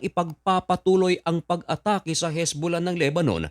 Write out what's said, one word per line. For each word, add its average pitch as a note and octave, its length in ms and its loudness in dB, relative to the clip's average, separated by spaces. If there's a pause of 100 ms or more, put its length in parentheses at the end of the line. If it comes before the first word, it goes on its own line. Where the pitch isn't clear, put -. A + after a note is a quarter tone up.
ipagpapatuloy F3+ 1200 0
ang E3+ 160 0
pag-atake F3 720 -4
sa E3 160 -2
Hezbollah E3 560 -2
ng F3 160 -2
Lebanon C#3 500 2